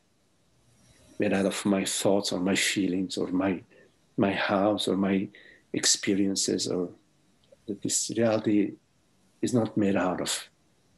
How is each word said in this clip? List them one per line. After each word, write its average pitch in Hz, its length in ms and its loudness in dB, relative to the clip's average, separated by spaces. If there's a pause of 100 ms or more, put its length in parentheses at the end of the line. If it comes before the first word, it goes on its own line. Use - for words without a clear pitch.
(1200)
made 104 140 0
out 98 120 0
of - 200 -2
my 98 200 2
thoughts 101 460 2
or 92 80 -2
my 95 160 2
feelings 95 600 0
or 87 100 -2
my, 92 340 0 (560)
my 98 140 2
house 101 560 0
or 95 100 0
my 98 300 2 (460)
experiences, 98 920 0
or 87 220 -2 (800)
that 104 160 -8
this - 340 -2
reality 110 560 2 (680)
is - 120 -2
not 127 240 0
made 98 180 2
out 90 240 -2
of - 300 -6 (480)